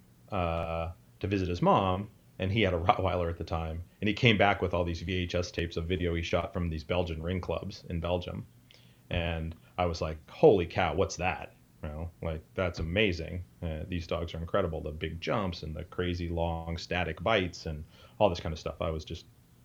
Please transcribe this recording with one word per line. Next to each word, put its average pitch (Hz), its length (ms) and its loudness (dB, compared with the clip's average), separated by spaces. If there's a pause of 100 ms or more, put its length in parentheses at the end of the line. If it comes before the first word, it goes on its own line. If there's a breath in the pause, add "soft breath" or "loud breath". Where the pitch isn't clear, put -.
(320)
uh, 82 580 0 (300)
to 98 80 -2
visit 98 200 0
his 87 140 -2
mom, 98 480 4 (300)
and 95 120 0
he 113 100 4
had 92 120 4
a 85 60 2
Rottweiler 87 500 2
at 85 80 -4
the 85 60 -6
time, 82 380 -4 (200 soft breath)
and 101 60 0
he 107 60 2
came 110 240 6
back 101 240 4
with 92 120 0
all 90 100 2
these 87 180 -4
V 90 120 -4
H 90 220 -2
S 87 160 -2
tapes 85 260 -4
of 82 80 -2
video 85 300 0
he 85 60 0
shot 85 320 0
from 87 160 0
these 80 140 -4
Belgian 85 380 0
ring 90 200 -2
clubs - 480 -6
in 87 100 -2
Belgium. 87 460 -2 (640 soft breath)
And 82 460 -2 (220 soft breath)
I 90 80 4
was 85 160 -2
like, 80 160 -2 (120)
"Holy 104 360 8
cow, 87 280 2
what's 87 220 2
that?" 87 380 -4 (280)
You 78 80 -8
know, 80 200 -6 (120)
like, 80 200 -4 (140)
"That's 92 240 -2
amazing. 87 640 0 (200)
Uh, 80 240 -4
these 87 180 -4
dogs 85 280 -4
are 82 40 -8
incredible. 82 440 0
The 76 100 -6
big 80 300 -6
jumps 104 420 -2
and 80 120 -8
the 82 100 -8
crazy 87 440 -2
long 82 480 -2
static 85 460 -4
bites 95 420 2
and 76 180 -6 (360 soft breath)
all 104 100 8
this 85 100 -2
kind 82 140 -4
of 80 60 -8
stuff." - 220 -6
I 87 80 0
was 80 160 -4
just - 200 -10 (400)